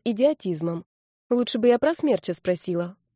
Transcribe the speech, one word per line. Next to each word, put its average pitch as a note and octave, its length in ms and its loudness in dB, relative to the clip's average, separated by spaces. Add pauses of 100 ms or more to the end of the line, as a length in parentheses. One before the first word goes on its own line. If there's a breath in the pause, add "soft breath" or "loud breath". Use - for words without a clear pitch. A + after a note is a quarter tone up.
идиотизмом. F#3 800 0 (460)
Лучше A#3+ 280 0
бы A#3 100 4
я A#3+ 100 6
про D#4 160 2
смерча A3+ 380 0
спросила. F3 640 -4 (200)